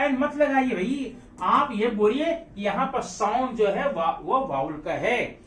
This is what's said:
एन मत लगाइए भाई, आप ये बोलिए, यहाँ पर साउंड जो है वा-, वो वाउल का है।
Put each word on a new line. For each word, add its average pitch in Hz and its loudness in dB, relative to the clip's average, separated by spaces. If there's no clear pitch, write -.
एन 285 2
मत 285 0
लगाइए 269 2
भाई, 233 -4
आप 254 4
ये 208 0
बोलिए, 233 0
यहाँ 202 0
पर 262 -4
साउंड 226 -2
जो 214 4
है 202 2
वा-, 165 0
वो 247 0
वाउल 139 -2
का 165 -4
है। 180 -2